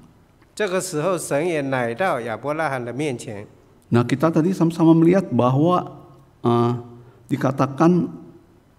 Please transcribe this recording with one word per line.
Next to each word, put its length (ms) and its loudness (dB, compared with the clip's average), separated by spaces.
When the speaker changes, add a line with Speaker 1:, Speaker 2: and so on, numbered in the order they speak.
Speaker 1:
这 140 -2
个 140 -2
时 200 -6
候， 160 0
神 300 -2
也 160 -2
来 300 -2
到 280 -2
亚 140 -6
伯 180 -6
拉 160 -2
罕 140 -6
的 80 -8
面 260 -4
前。 300 -14
Speaker 2:
Nah, 140 4
kita 280 0
tadi 220 2
sama-sama 420 4
melihat 360 4
bahwa, 680 2
eh, 300 2
dikatakan 760 2